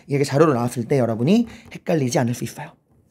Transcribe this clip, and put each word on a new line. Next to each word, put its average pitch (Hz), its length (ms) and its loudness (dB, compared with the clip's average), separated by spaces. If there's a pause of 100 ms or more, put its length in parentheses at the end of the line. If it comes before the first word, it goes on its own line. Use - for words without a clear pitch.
이게 143 180 0
자료로 143 300 4
나왔을 120 300 -2
때 131 140 0
여러분이 127 480 2 (280)
헷갈리지 156 440 -2
않을 123 140 0
수 123 120 -8
있어요. - 280 -14 (380)